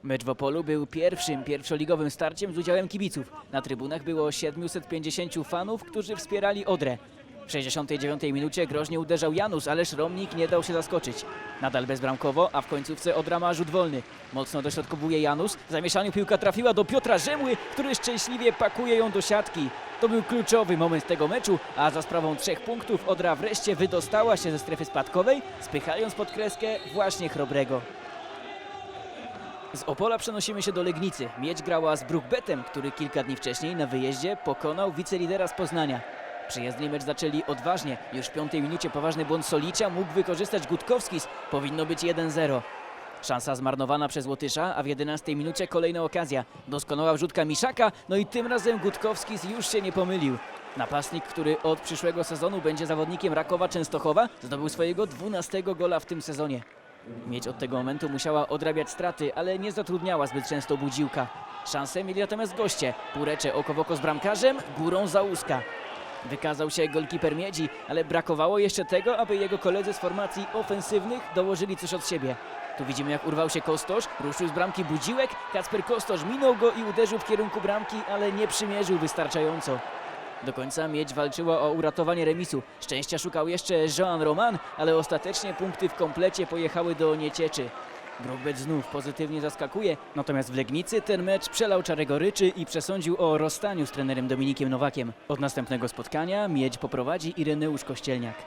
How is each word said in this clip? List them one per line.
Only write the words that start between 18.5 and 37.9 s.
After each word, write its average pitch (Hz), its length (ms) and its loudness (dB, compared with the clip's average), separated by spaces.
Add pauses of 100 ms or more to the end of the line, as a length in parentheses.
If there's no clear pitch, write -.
pakuje 233 440 4
ją 226 140 6
do 196 100 2
siatki. 202 480 2 (320)
To 233 80 6
był 226 140 4
kluczowy 220 540 4
moment 165 300 4
tego 151 220 2
meczu, 196 300 2 (180)
a 147 140 6
za 156 120 -2
sprawą 156 340 0
trzech 160 240 -2
punktów 226 480 -2
Odra 175 260 4
wreszcie 208 420 0
wydostała 190 600 4
się 165 140 -2
ze 151 80 0
strefy 160 260 -4
spadkowej, 190 580 4 (180)
spychając 170 540 -2
pod 208 160 -4
kreskę 214 360 -2 (260)
właśnie 185 360 2
Chrobrego. 135 520 0 (1900)
Z 135 80 -8
Opola 220 360 0
przenosimy 208 440 -4
się 196 100 0
do 175 100 0
Legnicy. 170 460 0 (100)
Miedź 156 240 -4
grała 160 340 2
z 139 80 -6
Brookbetem, 160 580 0
który 139 280 -6
kilka 139 320 -2
dni 127 140 -4
wcześniej 151 400 -4
na 151 100 0
wyjeździe 131 580 0
pokonał 160 480 0
wicelidera 180 560 0
z - 60 -6
Poznania. 156 460 0 (480)
Przyjezdni 127 400 -4
mecz 147 140 -4
zaczęli 147 420 -2
odważnie. 147 520 -2 (160)